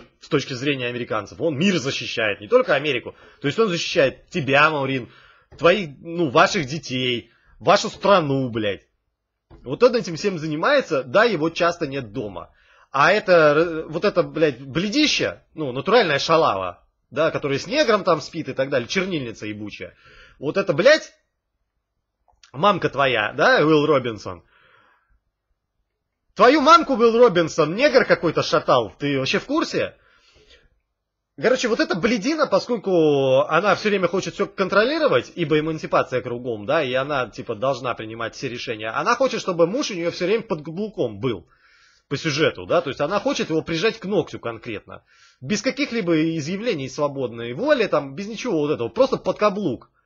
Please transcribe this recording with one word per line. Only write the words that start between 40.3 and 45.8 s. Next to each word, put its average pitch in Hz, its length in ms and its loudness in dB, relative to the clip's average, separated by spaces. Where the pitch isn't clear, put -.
под 156 220 -8
каблуком 160 540 -6
был 104 300 -6
по 139 80 -6
сюжету, 135 500 -2
да, 160 160 2
то 135 80 -6
есть 120 100 -10
она 175 180 -2
хочет 254 320 -2
его 156 120 0
прижать 170 360 -2
к - 60 -16
ногтю 180 340 -4
конкретно, 110 640 -10
без 170 200 -4
каких-либо 175 760 -2